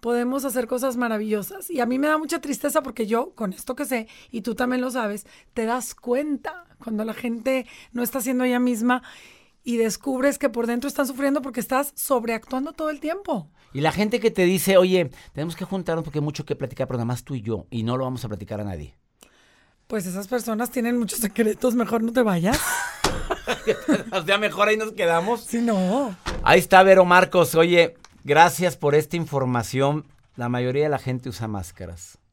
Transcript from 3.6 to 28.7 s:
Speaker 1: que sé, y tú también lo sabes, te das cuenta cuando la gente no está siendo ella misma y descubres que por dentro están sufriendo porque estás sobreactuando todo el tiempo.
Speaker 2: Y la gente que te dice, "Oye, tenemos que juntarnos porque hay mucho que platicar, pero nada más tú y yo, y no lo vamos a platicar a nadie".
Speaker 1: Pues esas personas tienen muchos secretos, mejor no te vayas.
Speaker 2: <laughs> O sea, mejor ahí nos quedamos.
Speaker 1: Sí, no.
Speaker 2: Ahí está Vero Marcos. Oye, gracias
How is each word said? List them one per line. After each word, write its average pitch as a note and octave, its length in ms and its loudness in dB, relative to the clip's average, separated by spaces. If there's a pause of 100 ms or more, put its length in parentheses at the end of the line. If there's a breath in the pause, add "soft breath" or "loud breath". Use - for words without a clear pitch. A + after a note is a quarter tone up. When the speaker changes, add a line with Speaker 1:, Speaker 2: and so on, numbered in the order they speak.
Speaker 1:
que D4 80 -6
sé, A3+ 240 -6 (220 loud breath)
y A3+ 120 -8
tú A3 120 -4
también B3+ 260 -2
lo B3+ 100 -4
sabes, G#3+ 360 -6 (280 soft breath)
te A3+ 120 -2
das A#3+ 280 -4
cuenta D4+ 720 -4 (180)
cuando A3 220 -4
la A3 100 -6
gente A#3+ 520 -4 (260 loud breath)
no A#3+ 100 -4
está B3+ 180 -4
siendo B3+ 240 0
ella B3 160 2
misma B3 420 0 (640 loud breath)
y A#3+ 120 -2
descubres C4 640 0
que C#4+ 120 0
por A#3 160 -4
dentro A#3+ 220 -4
están C#4 180 -2
sufriendo C#4 360 -2
porque B3+ 180 -6
estás C4+ 340 -2
sobreactuando B3 800 -2
todo D#4 180 -4
el D4+ 100 -8
tiempo. D#4 480 -4 (240 soft breath)
Speaker 2:
Y C3+ 80 -6
la D3+ 120 4
gente G#3 280 0
que A3 100 2
te F#3+ 140 2
dice, F#3+ 320 4
"Oye, F#3 340 4 (220 loud breath)
tenemos E3 240 -8
que F#3 80 -8
juntarnos E3+ 400 -4
porque D3+ 160 -6
hay D3 40 -2
mucho D3 200 -6
que - 120 -6
platicar, C3 300 -6
pero B2+ 120 -6
nada A#2 80 -4
más A#2+ 180 -4
tú C#3+ 100 -10
y A#2+ 80 -8
yo, G#2 280 -6
y A2+ 120 -4
no A#2 140 -2
lo C3 80 -2
vamos B2+ 200 -6
a A2+ 40 -8
platicar G#2 320 -8
a G#2+ 40 -6
nadie". D#2+ 300 -10 (960 soft breath)
Speaker 1:
Pues G#3+ 180 -4
esas F#3 220 -8
personas A#3 420 -2
tienen A#3+ 280 0
muchos A3+ 200 -4
secretos, A3+ 560 0
mejor A3+ 280 0
no A#3 100 -2
te B3 100 4
vayas. G3+ 420 2
Speaker 2:
<laughs> - 1500 -2
O F#3 100 -2
sea, G3 160 2
mejor G#3 300 0
ahí G#3+ 80 4
nos G#3+ 160 -4
quedamos. F#3 520 0
Speaker 1:
Sí, A#3 160 -2
no. G#3+ 540 0 (280)
Speaker 2:
Ahí E3 160 6
está F#3 240 8
Vero F#3+ 220 10
Marcos. F3+ 500 6
Oye, E3+ 420 4 (280)
gracias E3 520 6